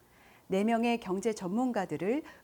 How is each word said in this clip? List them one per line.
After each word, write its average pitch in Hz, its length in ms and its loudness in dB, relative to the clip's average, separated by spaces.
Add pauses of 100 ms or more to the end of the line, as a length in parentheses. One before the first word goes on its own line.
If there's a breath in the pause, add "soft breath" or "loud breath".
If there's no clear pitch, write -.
(460 soft breath)
네 190 180 2
명의 233 360 2
경제 196 340 -2
전문가들을 208 880 0 (220 loud breath)